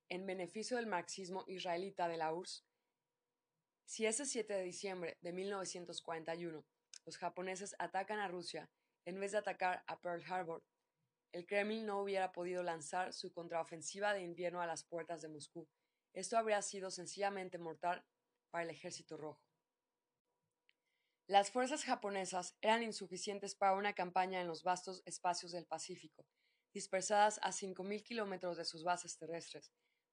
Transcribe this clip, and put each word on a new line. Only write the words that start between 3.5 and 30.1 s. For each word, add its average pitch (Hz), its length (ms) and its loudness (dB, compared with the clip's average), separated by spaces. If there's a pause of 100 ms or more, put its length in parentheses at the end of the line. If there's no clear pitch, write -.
Si - 200 0
ese 220 200 4
siete 214 300 0
de 190 80 2
diciembre 180 580 -4
de 170 100 -6
mil 185 180 -2
novecientos 175 520 -4
cuarenta 165 340 -2
y 175 120 -4
uno 156 180 -8 (400)
los 160 120 -12
japoneses 185 640 -4
atacan 196 400 0
a 202 80 0
Rusia 170 420 -6 (360)
en 185 160 -4
vez 196 100 0
de 208 60 4
atacar 185 500 2
a 165 140 -8
Pearl 175 260 -2
Harbor, 170 360 -2 (680)
el 175 140 -6
Kremlin 208 380 2
no 202 160 2
hubiera 190 320 2
podido 180 280 -2
lanzar 175 520 0
su 180 180 -8
contraofensiva 170 840 -2
de 196 80 0
invierno 175 400 -2
a 170 60 2
las 160 160 -2
puertas 165 380 -6
de 156 80 -10
Moscú. 156 360 -12 (480)
Esto 190 240 0
habría 214 240 4
sido 190 300 -4
sencillamente 185 680 -2
mortal 170 460 -2 (460)
para 170 160 0
el 165 40 -4
Ejército 165 460 -8
Rojo. 151 260 -8 (1900)
Las 196 220 8
fuerzas 254 360 2
japonesas 190 760 0
eran 226 240 6
insuficientes 196 720 -4
para 196 220 8
una 202 160 2
campaña 185 480 2
en 175 80 0
los 156 140 -4
vastos 180 420 0
espacios 175 480 -2
del 170 120 -6
Pacífico, 160 600 -8 (480)
dispersadas 202 720 6
a 190 100 2
cinco 185 300 -4
mil 202 200 -2
kilómetros 185 540 -2
de 165 80 -4
sus 165 180 -6
bases 175 340 2
terrestres, 160 540 -8 (420)